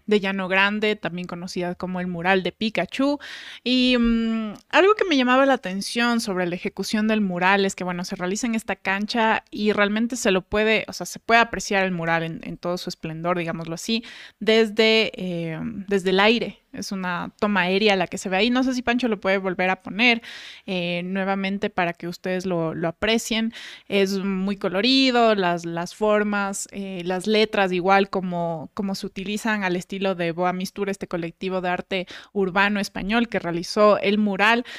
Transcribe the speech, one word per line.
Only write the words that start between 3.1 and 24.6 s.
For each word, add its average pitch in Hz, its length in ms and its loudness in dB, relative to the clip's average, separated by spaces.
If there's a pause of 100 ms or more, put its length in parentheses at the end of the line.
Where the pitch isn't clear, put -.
Y, 254 340 4
mm, 226 560 0 (160)
algo 370 240 6
que 427 100 0
me 339 140 2
llamaba 254 260 4
la 269 80 6
atención 233 680 0
sobre 185 260 -2
la 175 80 -2
ejecución 208 520 -2
del 214 140 2
mural 190 460 2
es 190 80 -2
que, 190 100 -6
bueno, 180 200 -6
se 196 120 -10
realiza 190 300 -2
en 226 80 0
esta 214 220 -4
cancha 214 760 0
y 208 220 0
realmente 208 440 0
se 226 140 0
lo 185 100 4
puede, 214 480 0
o 196 60 -10
sea, 180 100 -10
se - 140 -12
puede 233 220 4
apreciar 196 440 0
el 190 80 0
mural 165 300 0
en, 165 220 -6
en 165 120 -10
todo 175 220 -4
su - 100 -10
esplendor, 170 480 -4
digámoslo 165 380 -6
así, 226 300 -2 (360)
desde, 220 760 4
eh, 170 420 -6 (280)
desde 190 240 0
el 190 100 4
aire. 208 400 2 (100)
Es - 220 -10
una 180 480 -6
toma 208 220 2
aérea 196 340 4
la 180 100 0
que 196 120 -8
se 208 100 -8
ve 185 80 0
ahí. 220 140 2
No 254 120 2
sé 262 120 0
si 247 80 -4
Pancho 240 260 0
lo 214 100 0
puede 196 200 2
volver 185 320 0
a 190 120 -2
poner, 233 380 2 (460)
eh, 175 360 -2
nuevamente 196 680 -2
para 170 240 -2
que - 120 -12
ustedes 185 380 -4
lo, 165 300 -2
lo 165 140 -2
aprecien. 226 680 -2 (340)
Es 196 300 2
muy 190 400 -2
colorido, 233 760 4